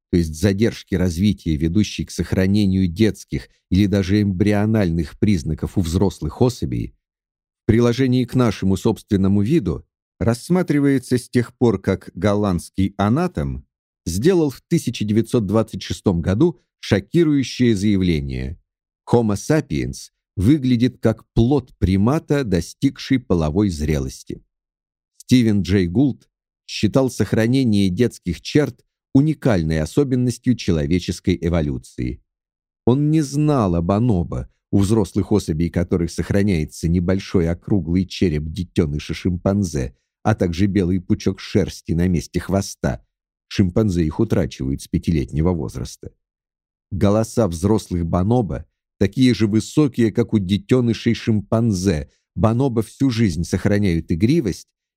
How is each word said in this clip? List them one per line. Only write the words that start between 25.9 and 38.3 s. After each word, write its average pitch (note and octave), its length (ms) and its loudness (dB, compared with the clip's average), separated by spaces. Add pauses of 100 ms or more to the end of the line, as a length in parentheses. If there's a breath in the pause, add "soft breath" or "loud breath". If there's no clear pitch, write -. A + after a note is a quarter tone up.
считал B2+ 420 0
сохранение A2+ 800 0
детских A2+ 520 -4
черт - 440 -4 (280)
уникальной G2+ 680 0
особенностью B2 720 -2
человеческой F2 840 -2
эволюции. C#2 840 -4 (640)
Он D3 260 2
не D#3 120 2
знал C#3 520 0
о E2+ 80 0
бонобо, G2 640 0 (220)
у G#2 80 2
взрослых G2 540 0
особей F2 380 0
которых F2 400 -2
сохраняется F2+ 760 -2
небольшой F2+ 640 0
округлый F2 560 -2
череп D#2 400 -2